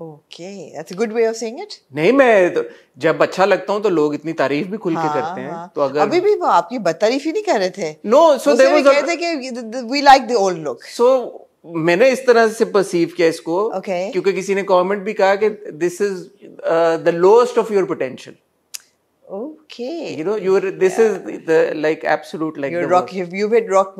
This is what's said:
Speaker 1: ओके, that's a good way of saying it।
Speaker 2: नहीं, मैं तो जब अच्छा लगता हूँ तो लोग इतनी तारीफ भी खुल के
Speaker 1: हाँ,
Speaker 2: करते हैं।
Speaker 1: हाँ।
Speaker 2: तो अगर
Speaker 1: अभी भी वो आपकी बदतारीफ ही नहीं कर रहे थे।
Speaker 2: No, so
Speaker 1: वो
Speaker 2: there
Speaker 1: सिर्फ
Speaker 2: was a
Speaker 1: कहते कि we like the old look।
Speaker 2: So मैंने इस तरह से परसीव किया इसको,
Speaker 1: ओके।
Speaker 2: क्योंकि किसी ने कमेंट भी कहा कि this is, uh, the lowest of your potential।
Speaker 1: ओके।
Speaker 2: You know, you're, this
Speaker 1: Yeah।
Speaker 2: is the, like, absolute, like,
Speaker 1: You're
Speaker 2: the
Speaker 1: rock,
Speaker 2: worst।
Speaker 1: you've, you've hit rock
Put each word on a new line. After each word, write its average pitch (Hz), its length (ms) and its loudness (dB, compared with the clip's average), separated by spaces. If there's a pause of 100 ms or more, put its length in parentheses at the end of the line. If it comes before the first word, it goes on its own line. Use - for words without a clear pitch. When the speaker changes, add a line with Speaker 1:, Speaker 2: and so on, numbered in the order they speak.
Speaker 1:
ओके, 165 760 -18
that's 165 200 -14
a 214 40 -2
good 220 140 -4
way 233 100 2
of 226 80 -2
saying 226 240 -10
it। 415 140 -14 (220)
Speaker 2:
नहीं, 160 180 4
मैं 220 420 4
तो 156 100 -2 (340)
जब 151 240 0
अच्छा 180 220 2
लगता 190 280 0
हूँ 208 100 -4
तो 208 60 -2
लोग 151 260 0
इतनी 151 180 -10
तारीफ 147 340 -2
भी 190 100 -8
खुल 185 180 -6
के 165 60 -4
Speaker 1:
हाँ, 156 140 -2
Speaker 2:
करते 156 260 -6
हैं। 135 100 -10
Speaker 1:
हाँ। 170 240 -14
Speaker 2:
तो 147 60 -6
अगर 139 200 -2
Speaker 1:
अभी 233 200 0
भी 403 140 2
वो 349 120 -2
आपकी 208 320 0
बदतारीफ 214 460 0
ही 320 80 -4
नहीं 415 100 -4
कर 339 160 0
रहे 185 120 -2
थे। 180 220 -8
Speaker 2:
No, 208 220 -2
so 294 340 4
Speaker 1:
वो 285 60 4
Speaker 2:
there - 20 2
Speaker 1:
सिर्फ 269 160 6
Speaker 2:
was 294 140 4
a 277 80 8
Speaker 1:
कहते 311 220 0
कि 311 340 -6 (320)
we 277 260 0
like 262 220 6
the 247 120 0
old 185 220 0
look। 127 120 -6 (240)
Speaker 2:
So 247 280 4 (380)
मैंने 170 440 2
इस 240 160 -2
तरह 226 220 6
से 220 160 -2
परसीव 180 520 0
किया 165 120 2
इसको, 165 340 -2
Speaker 1:
ओके। 196 480 -6
Speaker 2:
क्योंकि 185 220 -2
किसी 185 220 -4
ने 196 80 -2
कमेंट 190 400 0
भी 214 100 -6
कहा 202 300 2
कि 214 80 2 (280)
this 175 240 -4
is, 202 120 -2 (560)
uh, 165 380 2
the 170 160 2
lowest 220 400 4
of 220 80 -6
your 185 240 0
potential। 131 360 -10 (960)
Speaker 1:
ओके। 240 840 -12
Speaker 2:
You 156 120 -6
know, 208 120 -4
you're, 190 280 0
this 180 260 0
Speaker 1:
Yeah। 226 140 4
Speaker 2:
is 190 180 -2
the, 160 460 0 (120)
like, 156 200 0
absolute, 156 540 -4
like, 139 140 -6
Speaker 1:
You're 170 160 -4
Speaker 2:
the 170 40 0
Speaker 1:
rock, 180 140 2
Speaker 2:
worst। 180 120 -10
Speaker 1:
you've, 175 160 -8
you've 208 200 -2
hit 190 200 0
rock 196 120 4 (140)